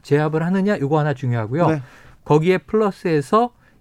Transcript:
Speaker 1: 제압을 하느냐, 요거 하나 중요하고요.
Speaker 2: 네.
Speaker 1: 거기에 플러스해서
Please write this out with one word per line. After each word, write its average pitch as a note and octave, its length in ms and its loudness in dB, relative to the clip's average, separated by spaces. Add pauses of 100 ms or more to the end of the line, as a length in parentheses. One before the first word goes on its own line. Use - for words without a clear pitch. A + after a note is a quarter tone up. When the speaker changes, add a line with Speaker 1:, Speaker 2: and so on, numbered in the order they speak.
Speaker 1:
제압을 D3+ 440 0
하느냐, F#3+ 340 0
요거 C#3+ 200 0
하나 D3 140 0
중요하고요. B2+ 560 -2
Speaker 2:
네. D#3 120 -2 (440)
Speaker 1:
거기에 D#3+ 340 2
플러스해서 G3 920 0 (300)